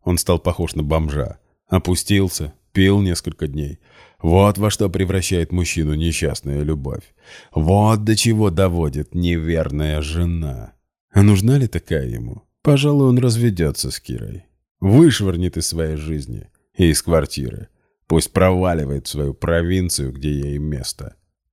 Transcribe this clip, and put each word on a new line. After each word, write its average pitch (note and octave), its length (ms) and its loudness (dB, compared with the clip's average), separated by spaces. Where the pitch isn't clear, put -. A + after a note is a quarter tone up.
Он F2+ 140 0
стал F2 220 0
похож E2+ 360 -4
на D2+ 80 -2
бомжа. D2 560 -2
Опустился, F#2 840 -2
пил G2 300 4
несколько E2+ 460 -4
дней. D2 320 -8
Вот F#2+ 380 4
во G#2 120 0
что G2+ 200 -2
превращает F2+ 640 -2
мужчину E2 440 -2
несчастная D2 680 -2
любовь. C#2 500 -6
Вот G#2 500 4
до G#2+ 120 2
чего G#2+ 340 2
доводит E2 640 -2
неверная D#2+ 880 -2
жена. D#2 720 -4
А G2+ 100 4
нужна G#2 360 4
ли B2+ 100 2
такая D2+ 400 -4
ему? A#1 360 -10
Пожалуй, C#3+ 460 4
он B2 100 4
разведется G#2+ 720 0
с - 80 -10
Кирой. A1+ 460 -12
Вышвырнет F#2+ 760 4
из E2 100 -4
своей D#2+ 300 -4
жизни D2+ 520 -10
и F2 140 4
из D#2 120 2
квартиры. C#2+ 680 -2
Пусть D#2+ 240 0
проваливает F2+ 720 0
в - 40 -12
свою C#2+ 240 -4
провинцию, E2+ 800 -2
где C#2 180 -6
ей C#2+ 260 -4
место. D2 580 -8